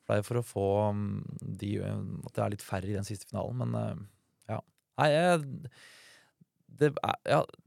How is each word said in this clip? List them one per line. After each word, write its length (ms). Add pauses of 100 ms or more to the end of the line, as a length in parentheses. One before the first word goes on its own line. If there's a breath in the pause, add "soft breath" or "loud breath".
For 80
det 0
er 80
jo 60
for 100
å 80
få, 200 (280)
mm, 440 (200)
de, 140 (100)
eh, 180 (300)
at 80
det 80
er 80
litt 100
færre 240
i 60
den 100
siste 240
finalen, 300
men, 180
eh, 800
ja. 60 (420)
Nei, 80
jeg, 600 (1080 soft breath)
det 120 (120)
er, 140 (100)
ja, 120 (260)